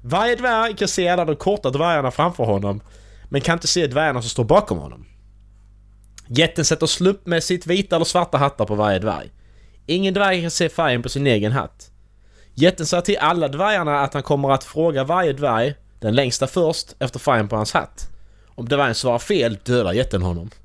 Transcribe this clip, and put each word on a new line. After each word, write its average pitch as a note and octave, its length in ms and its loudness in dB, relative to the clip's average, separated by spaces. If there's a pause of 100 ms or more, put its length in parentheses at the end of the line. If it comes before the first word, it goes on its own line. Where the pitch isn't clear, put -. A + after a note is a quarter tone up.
Varje G#3+ 340 0
dvärg A3+ 400 2
kan G3+ 120 0
se F3+ 200 2
alla F3 160 4
de D3+ 120 0
korta G3 340 0
dvärgarna C#3+ 400 2
framför D#3 340 0
honom, G2+ 360 0 (480)
men C#3 120 0
kan E3 120 0
inte E3+ 160 -2
se E3+ 180 0
dvärgarna C3 360 0
som A#2 60 -8
står B2 160 -2
bakom C#3+ 340 2
honom. B1+ 280 -14 (1200)
Jätten D#3 380 0
sätter - 220 0
slumpmässigt F3 800 -2
vita F3+ 300 0
eller D#3+ 80 2
svarta F3 340 0
hattar C#3 280 0
på G#2 80 -4
varje G#2 240 2
dvärg. F#2 340 -4 (540)
Ingen F#3 280 0
dvärg F#3+ 260 2
kan E3+ 100 -4
se E3+ 180 0
färgen C3 340 0
på C3 60 -6
sin C#3 180 -2
egen G#2+ 260 2
hatt. - 380 -6 (640)
Jätten E3+ 320 2
säger F3 140 2
till G3+ 200 0
alla D#3 280 2
dvärgarna D#3 520 0
att C3+ 140 -2
han C#3+ 80 -4
kommer C#3 280 0
att C3+ 140 2
fråga D3+ 400 0
varje E3 280 0
dvärg, C3 420 0 (260)
den G#2+ 140 0
längsta C3 320 0
först, E3 520 -2
efter B2+ 200 -6
färgen A2+ 300 2
på A2+ 80 -2
hans G#2+ 160 -2
hatt. - 360 -4 (400)
Om A#2+ 200 -12
dvärgen C#3 260 2
svarar A#2+ 240 0
fel A#2 460 0
dödar A#2 280 2
jätten G#2 300 0
honom. F2 280 -4 (140)